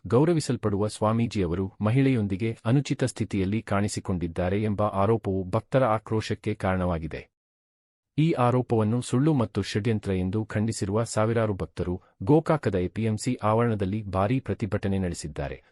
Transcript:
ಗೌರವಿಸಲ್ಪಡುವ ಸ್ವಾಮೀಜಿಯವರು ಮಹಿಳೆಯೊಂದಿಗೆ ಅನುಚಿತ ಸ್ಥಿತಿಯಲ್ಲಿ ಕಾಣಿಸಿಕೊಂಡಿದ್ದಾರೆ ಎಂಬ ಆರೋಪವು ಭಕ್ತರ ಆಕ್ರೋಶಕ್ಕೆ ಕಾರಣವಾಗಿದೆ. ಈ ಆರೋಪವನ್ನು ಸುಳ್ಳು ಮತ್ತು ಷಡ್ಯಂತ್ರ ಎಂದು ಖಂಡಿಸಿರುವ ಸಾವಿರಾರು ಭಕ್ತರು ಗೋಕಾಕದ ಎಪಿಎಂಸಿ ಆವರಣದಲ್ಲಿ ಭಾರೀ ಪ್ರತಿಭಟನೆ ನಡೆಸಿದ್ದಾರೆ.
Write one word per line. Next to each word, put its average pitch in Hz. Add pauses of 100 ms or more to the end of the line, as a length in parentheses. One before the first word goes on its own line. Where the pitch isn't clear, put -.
ಗೌರವಿಸಲ್ಪಡುವ 117
ಸ್ವಾಮೀಜಿಯವರು 104
ಮಹಿಳೆಯೊಂದಿಗೆ 113
ಅನುಚಿತ 135
ಸ್ಥಿತಿಯಲ್ಲಿ 104
ಕಾಣಿಸಿಕೊಂಡಿದ್ದಾರೆ 95
ಎಂಬ 107
ಆರೋಪವು 98
ಭಕ್ತರ 113
ಆಕ್ರೋಶಕ್ಕೆ 110
ಕಾರಣವಾಗಿದೆ. 90 (840)
ಈ 165
ಆರೋಪವನ್ನು 120
ಸುಳ್ಳು 139
ಮತ್ತು 110
ಷಡ್ಯಂತ್ರ 107
ಎಂದು 92
ಖಂಡಿಸಿರುವ 110
ಸಾವಿರಾರು 110
ಭಕ್ತರು 90 (200)
ಗೋಕಾಕದ 147
ಎಪಿಎಂಸಿ 107
ಆವರಣದಲ್ಲಿ 107
ಭಾರೀ 101
ಪ್ರತಿಭಟನೆ 98
ನಡೆಸಿದ್ದಾರೆ. 76